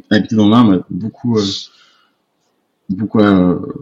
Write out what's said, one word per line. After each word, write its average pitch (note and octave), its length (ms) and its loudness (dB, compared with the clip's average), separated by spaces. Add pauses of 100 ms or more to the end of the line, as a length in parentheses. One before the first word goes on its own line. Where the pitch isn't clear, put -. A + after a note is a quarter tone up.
habitait G#2+ 260 0
dans G#2 140 2
l'Ain A#2+ 140 6
m'a G2 160 2 (100)
beaucoup, A2 480 -6
euh, G#2 80 0 (1400)
beaucoup, G2+ 300 -4
euh, F#2 400 2 (220)